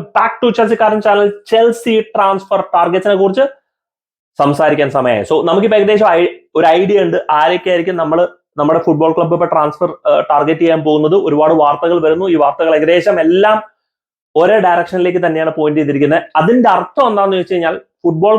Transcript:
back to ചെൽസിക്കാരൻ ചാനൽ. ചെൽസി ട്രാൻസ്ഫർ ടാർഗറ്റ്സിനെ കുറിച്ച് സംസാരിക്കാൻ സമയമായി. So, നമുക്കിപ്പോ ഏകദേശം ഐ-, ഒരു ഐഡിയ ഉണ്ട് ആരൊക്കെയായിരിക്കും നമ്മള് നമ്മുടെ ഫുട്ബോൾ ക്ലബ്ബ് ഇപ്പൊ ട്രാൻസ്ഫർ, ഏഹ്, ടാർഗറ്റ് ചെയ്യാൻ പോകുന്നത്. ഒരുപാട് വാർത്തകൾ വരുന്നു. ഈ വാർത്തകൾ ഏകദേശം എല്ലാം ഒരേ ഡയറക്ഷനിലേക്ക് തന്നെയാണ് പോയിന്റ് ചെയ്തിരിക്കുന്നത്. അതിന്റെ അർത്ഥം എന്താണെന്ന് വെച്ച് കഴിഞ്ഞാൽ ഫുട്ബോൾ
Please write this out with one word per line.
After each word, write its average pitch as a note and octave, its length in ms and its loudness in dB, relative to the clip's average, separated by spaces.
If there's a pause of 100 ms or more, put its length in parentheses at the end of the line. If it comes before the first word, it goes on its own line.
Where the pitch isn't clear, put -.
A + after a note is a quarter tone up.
(160)
back A3 240 0
to A#3+ 160 0
ചെൽസിക്കാരൻ A3 440 0
ചാനൽ. G#3 280 2 (220)
ചെൽസി A3+ 500 0
ട്രാൻസ്ഫർ G3 600 -2 (140)
ടാർഗറ്റ്സിനെ F3+ 400 0
കുറിച്ച് G3 300 0 (960)
സംസാരിക്കാൻ D3 520 0
സമയമായി. B2 320 0
So, D#3 140 -2 (120)
നമുക്കിപ്പോ G3+ 300 0
ഏകദേശം G#3 300 2
ഐ-, F3 260 0 (220)
ഒരു E3 100 2
ഐഡിയ F#3 360 2
ഉണ്ട് E3+ 140 -2 (140)
ആരൊക്കെയായിരിക്കും F3 680 -2
നമ്മള് E3 320 0 (280)
നമ്മുടെ D3+ 300 0
ഫുട്ബോൾ D#3+ 260 0
ക്ലബ്ബ് E3+ 220 -2
ഇപ്പൊ E3+ 120 -2
ട്രാൻസ്ഫർ, D#3+ 440 -2 (200)
ഏഹ്, D3+ 200 2
ടാർഗറ്റ് D3+ 300 0
ചെയ്യാൻ E3 220 0
പോകുന്നത്. D3+ 320 0
ഒരുപാട് D#3 400 0
വാർത്തകൾ D#3+ 480 0
വരുന്നു. D#3+ 260 0
ഈ F3 60 0
വാർത്തകൾ D#3 420 0
ഏകദേശം E3+ 440 0
എല്ലാം F#3+ 420 2 (760)
ഒരേ F3+ 300 2
ഡയറക്ഷനിലേക്ക് F3 600 -2
തന്നെയാണ് D#3+ 320 -2
പോയിന്റ് D3+ 220 0
ചെയ്തിരിക്കുന്നത്. C#3+ 420 0 (140)
അതിന്റെ A3+ 320 2
അർത്ഥം A#3+ 400 0
എന്താണെന്ന് G3 280 0
വെച്ച് F3+ 160 -4
കഴിഞ്ഞാൽ E3+ 260 -2
ഫുട്ബോൾ F3+ 600 -2